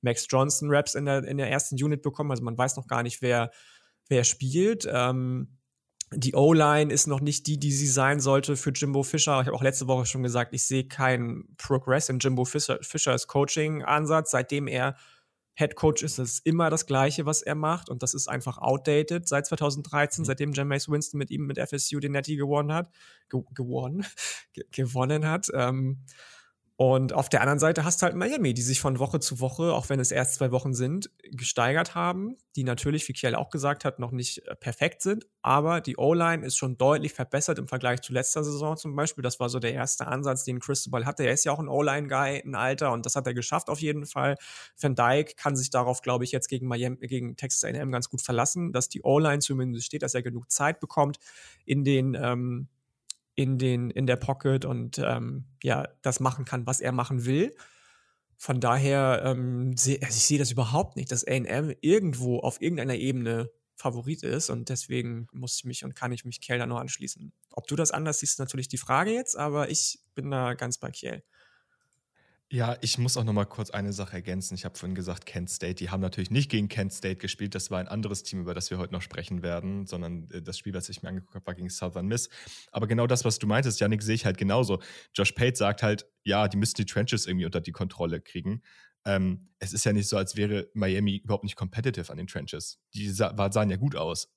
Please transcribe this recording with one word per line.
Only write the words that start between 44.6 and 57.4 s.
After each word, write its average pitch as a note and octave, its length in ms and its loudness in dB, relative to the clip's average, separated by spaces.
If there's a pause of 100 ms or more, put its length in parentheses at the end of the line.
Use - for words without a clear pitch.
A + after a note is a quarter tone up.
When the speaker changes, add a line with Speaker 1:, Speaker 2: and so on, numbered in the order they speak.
Speaker 1:
Van C3+ 200 0
Dyke C3 400 4
kann C#3+ 180 0
sich C3 160 -2
darauf, B2 320 2
glaube B2+ 220 0
ich, - 80 -6
jetzt C3 160 -2
gegen B2+ 180 -4
Miami, B2 300 -2 (100)
gegen B2 300 -6
Texas - 260 -2
A A2 60 -2
and A#2 80 -4
M C3+ 160 -4
ganz B2 180 -2
gut C3 100 -6
verlassen, C#3 520 0
dass B2 160 0
die - 140 -10
O-Line C#3+ 360 4
zumindest B2+ 480 -2
steht, D3 160 -6
dass - 120 -4
er B2 80 0
genug A#2+ 280 -6
Zeit D3 300 2
bekommt D3 380 2 (460)
in C#3 200 2
den, C3 360 4
ähm, B2 460 -2 (680)
in C3+ 220 2
den, B2 320 2
in C3+ 160 0
der B2 80 4
Pocket C3 500 0
und, B2 340 -4
ähm, B2 480 -2 (140)
ja, - 280 0 (140)
das C3 180 -2
machen C3 240 0
kann, B2 240 -6
was C3 120 -2
er B2+ 120 -2
machen B2 320 -2
will. D3+ 280 2 (840)